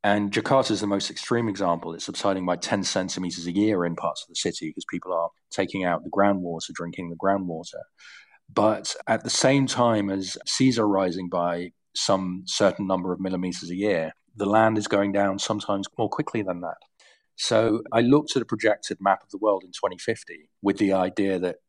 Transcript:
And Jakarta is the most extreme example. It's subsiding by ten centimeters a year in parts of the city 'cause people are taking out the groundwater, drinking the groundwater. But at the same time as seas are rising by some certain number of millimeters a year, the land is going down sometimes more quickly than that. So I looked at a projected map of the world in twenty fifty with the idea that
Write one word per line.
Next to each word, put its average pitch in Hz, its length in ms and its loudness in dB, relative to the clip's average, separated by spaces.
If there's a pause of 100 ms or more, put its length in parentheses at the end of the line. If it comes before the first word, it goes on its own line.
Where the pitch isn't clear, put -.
And 101 300 2
Jakarta 127 400 2
is 98 80 0
the 104 80 -2
most 98 240 -2
extreme 117 380 -2
example. 85 440 -2
It's 82 120 -10
subsiding 95 400 -2
by 90 100 2
ten 95 300 -2
centimeters 90 640 -4
a 87 40 -4
year 101 320 2
in 85 140 -2
parts - 260 -6
of - 60 -20
the - 60 -18
city 82 360 -4
'cause - 180 -12
people 92 220 -6
are 82 200 -2 (180)
taking 95 340 -4
out 87 220 -2
the 82 40 -10
groundwater, 92 640 0
drinking 85 360 -8
the 82 80 -12
groundwater. 90 640 -2 (720)
But 104 440 2 (100)
at 113 180 0
the 113 60 -6
same 135 380 4
time 110 420 4
as 95 260 -4 (120)
seas 127 320 4
are 107 80 4
rising 95 420 0
by 87 440 -2 (220)
some 92 520 -2
certain 98 400 2
number 92 260 0
of 85 60 -6
millimeters 90 500 -4
a 90 60 -6
year, 92 380 0 (220)
the 104 120 -2
land 110 320 6
is 101 80 -4
going 101 240 2
down 98 260 2
sometimes 101 500 -4 (120)
more 110 100 0
quickly - 320 -4
than 90 200 -6
that. 85 160 -8 (580)
So 113 560 2
I 117 100 4
looked 147 340 4
at 127 60 0
a 113 40 -8
projected 107 560 -2
map 98 200 2
of - 80 -20
the 98 80 -12
world 98 260 0
in 90 80 -20
twenty 90 280 -4
fifty 80 500 -8 (140)
with 98 140 2
the 98 160 2
idea 95 460 0
that 90 180 -2 (120)